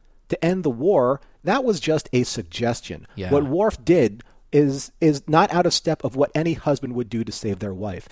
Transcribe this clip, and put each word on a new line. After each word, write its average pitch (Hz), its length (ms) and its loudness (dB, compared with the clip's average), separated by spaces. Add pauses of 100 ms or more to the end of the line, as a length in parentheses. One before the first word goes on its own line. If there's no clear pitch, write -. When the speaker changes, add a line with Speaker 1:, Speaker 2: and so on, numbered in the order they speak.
(300)
Speaker 1:
to - 160 -4
end 180 200 0
the 147 60 0
war, 127 520 2 (220)
that 240 200 0
was 208 160 0
just 156 320 -2
a 123 120 2
suggestion. 107 880 -6
Speaker 2:
Yeah. 92 160 -6
Speaker 1:
What 147 140 2
Worf 170 380 -2
did 120 400 2 (300)
is, 143 480 2
is 151 260 2
not 165 280 4
out 175 100 2
of 170 80 0
step - 320 -2
of 117 100 -6
what 135 200 2
any 165 180 0
husband 139 420 -2
would 120 140 -4
do 113 160 -4
to 107 80 -8
save 98 280 -6
their 101 140 -8
wife. 92 380 -10